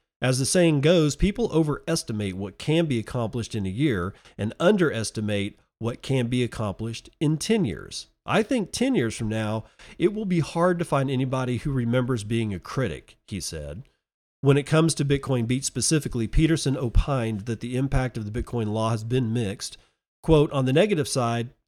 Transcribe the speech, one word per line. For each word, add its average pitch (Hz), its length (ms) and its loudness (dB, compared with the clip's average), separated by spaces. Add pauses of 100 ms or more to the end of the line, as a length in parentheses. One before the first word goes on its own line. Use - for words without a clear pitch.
(220)
As 127 160 2
the 135 80 2
saying 165 340 4
goes, 151 360 4
people 208 360 0
overestimate 139 840 -2
what 98 220 -8
can 160 280 2
be 127 120 0
accomplished 113 560 -4
in 101 120 -2
a 92 40 -4
year 104 440 -2 (240)
and 107 200 -2
underestimate 110 1000 0 (220)
what 117 200 -6
can 127 280 -2
be 123 140 0
accomplished 113 680 -6 (100)
in 151 160 2
ten 202 300 0
years." 58 400 -8 (180)
"I 175 180 2
think 220 300 -2
ten 254 220 0
years 117 220 0
from 110 120 -4
now, 110 360 -2 (340)
it 202 160 2
will 214 100 -6
be 180 160 0
hard 170 380 0
to 170 60 -4
find 139 260 0
anybody 127 480 -2
who 147 140 -6
remembers 123 520 0
being 110 300 -2
a 85 60 -8
critic," - 560 -6 (100)
he 95 140 -8
said. 78 420 -10 (580)
When 139 160 6
it 143 100 0
comes 160 280 4
to 147 100 -2
Bitcoin 135 420 0
Beach 127 180 0
specifically, 120 640 0
Peterson 151 500 2
opined 117 640 0
that 113 180 -4
the 123 160 -4
impact 131 400 0
of 107 140 -8
the 113 120 -4
Bitcoin 110 300 -2
law 110 180 0
has 113 140 -2
been 117 280 0
mixed. 104 440 -4 (460)
Quote, 156 300 6
"On 135 120 0
the 127 80 2
negative 170 360 4
side, 117 420 -2 (180)